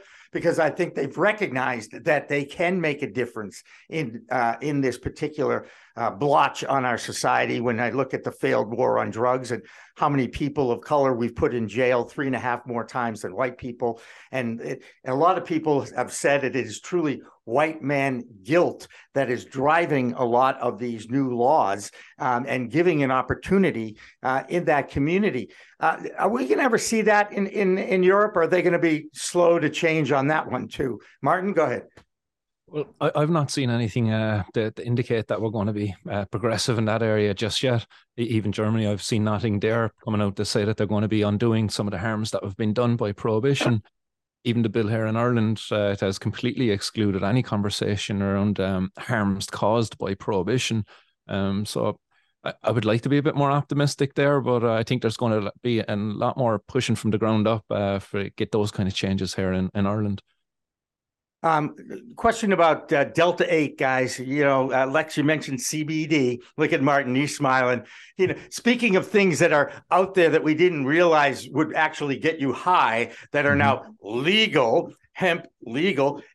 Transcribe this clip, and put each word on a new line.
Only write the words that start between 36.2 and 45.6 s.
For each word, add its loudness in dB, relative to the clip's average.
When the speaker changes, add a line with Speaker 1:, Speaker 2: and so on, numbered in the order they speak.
Speaker 2:
progressive -2
in 0
that 0
area 2
just -4
yet. 0
E-, -2
even 0
Germany, 0
I've -2
seen 0
nothing 0
there 0
coming -2
out 0
to -4
say 0
that 0
they're -2
gonna 0
be 0
undoing 2
some -4
of -4
the -6
harms -4
that -4
have -8
been 0
done 2
by -2
prohibition. 0
Even 2
the 0
bill 0
here 0
in -2
Ireland, 2